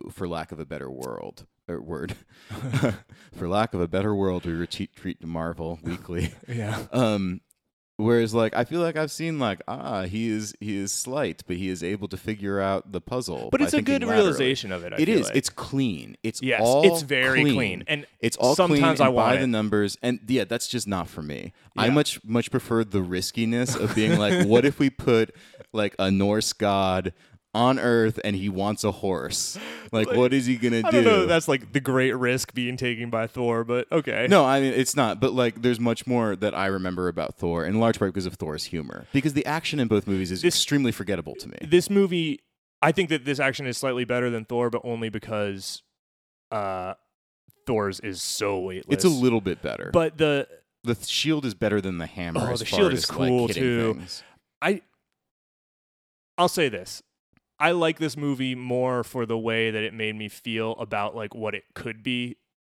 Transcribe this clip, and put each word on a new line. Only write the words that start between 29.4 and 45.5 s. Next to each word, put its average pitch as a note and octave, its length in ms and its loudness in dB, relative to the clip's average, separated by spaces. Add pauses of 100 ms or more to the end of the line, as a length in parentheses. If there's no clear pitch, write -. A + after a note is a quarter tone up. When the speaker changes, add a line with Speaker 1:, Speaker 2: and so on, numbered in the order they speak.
Speaker 1:
Like, A2 160 0
Speaker 2:
Like, A#2+ 100 0
Speaker 1:
what B2+ 160 4
is C3+ 140 2
he B2+ 80 2
gonna A#2 240 2
Speaker 2:
I - 100 0
don't A#2+ 140 4
know A3 120 6
Speaker 1:
do? F#3+ 60 4
Speaker 2:
that F3+ 60 2
that's, E3 200 2
like, C3 240 0
the C#3+ 80 0
great C3 340 2
risk B2+ 400 -2
being B2 240 -4
taken A#2+ 340 -4
by A2+ 160 -2
Thor, A#2 360 0
but A#2+ 280 -2
okay. B2+ 380 0
Speaker 1:
No, F#3 140 8
I C3+ 160 4
mean, C3+ 140 2
it's B2+ 220 0
not, A2 240 2
but, A#2+ 140 2
like, A#2 280 0
there's A#2+ 180 2
much A#2 280 0
more A2+ 280 2
that G2 200 -2
I F#2+ 100 0
remember F#2 420 -2
about E2+ 280 -4
Thor, E2+ 300 -2
in G2+ 140 0
large A2+ 200 4
part G2 140 0
because F#2 120 -4
of F2 100 -8
Thor's D2+ 300 -8
humor. - 480 -8
Because C#3 200 2
the C#3+ 120 0
action D3+ 340 -4
in A#2+ 80 2
both G#2 200 2
movies F#2+ 240 -2
is F#2 100 -6
Speaker 2:
This E3+ 140 2
Speaker 1:
extremely C3+ 360 2
forgettable F2+ 440 -6
to - 140 -14
me. - 120 -16
Speaker 2:
This E3+ 300 2
movie, F3 480 2 (420)
I D#3 100 4
think E3+ 180 0
that D3+ 160 0
this C#3 140 -2
action C3+ 280 -2
is A#2+ 100 -4
slightly B2+ 260 -2
better B2 280 0
than A2 140 -4
Thor, A#2+ 260 0
but A#2 120 -4
only A2+ 260 -4
because, G#2 760 -6 (680)